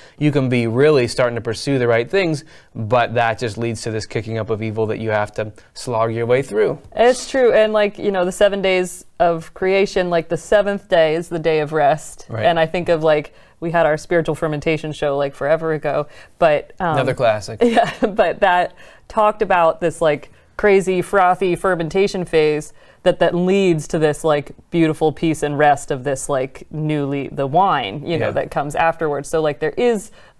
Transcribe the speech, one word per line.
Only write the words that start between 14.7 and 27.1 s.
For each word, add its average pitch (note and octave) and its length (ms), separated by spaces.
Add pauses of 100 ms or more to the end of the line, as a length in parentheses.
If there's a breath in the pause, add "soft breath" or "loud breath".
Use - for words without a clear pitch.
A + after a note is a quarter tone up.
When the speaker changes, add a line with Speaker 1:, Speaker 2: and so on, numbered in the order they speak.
Speaker 2:
show, C#3+ 240
like, C#3+ 180
forever D#3+ 380
ago, D3 340 (340 loud breath)
but, D3+ 400
um, F3 140
Speaker 1:
Another C3 200
classic. A2 460
Speaker 2:
<laughs> - 20
Yeah, A#3 280 (120)
but G3+ 380
that F3+ 320 (360 loud breath)
talked G#3+ 340
about F3 380
this, E3+ 220
like, D3+ 280 (260 soft breath)
crazy, F#3+ 460
frothy F3+ 520
fermentation F#3 720
phase D3+ 480 (300 soft breath)
that, F3 180
that E3+ 140
leads F3+ 540
to F3 100
this, D3+ 260
like, D3 260 (200)
beautiful D#3+ 420
peace D#3+ 300
and D3 160
rest D3 320
of C3 140
this, C3+ 240
like, C#3 420
newly, D3 600